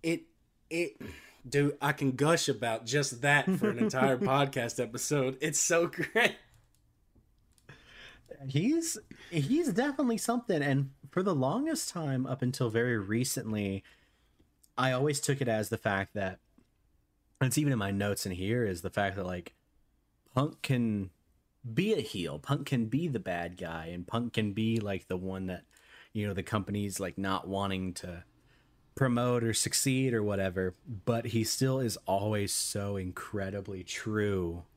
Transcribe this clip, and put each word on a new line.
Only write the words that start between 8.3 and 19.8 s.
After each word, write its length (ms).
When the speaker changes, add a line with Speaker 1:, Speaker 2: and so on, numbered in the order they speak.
Speaker 2:
He's, 500
he's 400
definitely 460
something, 440
and 300
for 140
the 100
longest 560
time, 380
up 140
until 280
very 280
recently, 840
I 140
always 280
took 220
it 60
as 220
the 80
fact 360
that, 260
and 80
it's 100
even 160
in 60
my 120
notes 340
in 80
here, 320
is 160
the 80
fact 260
that, 100
like, 280